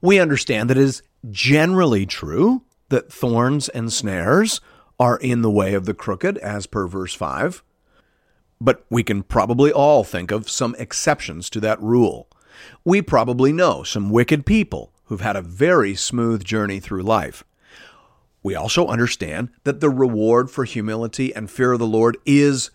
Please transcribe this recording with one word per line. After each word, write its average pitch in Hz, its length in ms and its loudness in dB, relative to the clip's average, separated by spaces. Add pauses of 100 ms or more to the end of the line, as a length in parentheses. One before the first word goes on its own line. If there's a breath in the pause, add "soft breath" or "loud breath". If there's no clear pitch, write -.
We 196 160 6
understand 131 500 0
that 127 80 4
it 135 60 6
is 135 200 0 (280)
generally 147 720 2
true 123 560 0 (300)
that 131 200 0
thorns 127 600 0
and 117 200 -6
snares 107 720 0 (400 soft breath)
are 123 160 4
in 123 240 0
the 113 100 2
way 101 220 2
of 98 140 -2
the 104 80 -4
crooked, 139 440 -4
as 104 280 -8
per 101 200 -4
verse 92 280 -8
five. 78 480 -6 (960)
But 120 300 0
we 117 120 0
can 101 200 -2
probably 120 500 2
all 143 320 4
think 90 260 -8
of 107 200 -4
some 120 280 -4
exceptions 104 720 -6
to 110 120 -6
that 110 220 -2
rule. 113 460 2 (560 loud breath)
We 190 180 4
probably 127 500 2
know 165 300 0
some 101 280 -4
wicked 123 340 2
people 190 480 -2 (120)
who've 101 160 -10
had 101 160 -4
a 95 60 -8
very 101 520 2
smooth 117 500 -2
journey 101 360 -4
through 92 220 -8
life. 98 420 -2 (1000 soft breath)
We 95 120 -4
also 107 340 -2
understand 117 640 -4 (140)
that 139 160 -2
the 151 100 2
reward 120 600 2
for 139 140 -4
humility 113 720 -6
and 107 160 -10
fear 127 220 0
of 123 60 0
the 113 80 -2
Lord 113 400 2
is 143 480 2